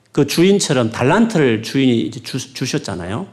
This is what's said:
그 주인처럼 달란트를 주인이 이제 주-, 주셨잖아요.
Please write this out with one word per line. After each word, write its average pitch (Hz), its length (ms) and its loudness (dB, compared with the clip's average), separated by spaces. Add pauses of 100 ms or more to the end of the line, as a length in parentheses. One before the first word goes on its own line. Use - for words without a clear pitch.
(120)
그 143 140 2
주인처럼 160 640 2
달란트를 143 720 2
주인이 131 380 0
이제 - 220 -6
주-, - 320 -10
주셨잖아요. 123 800 -6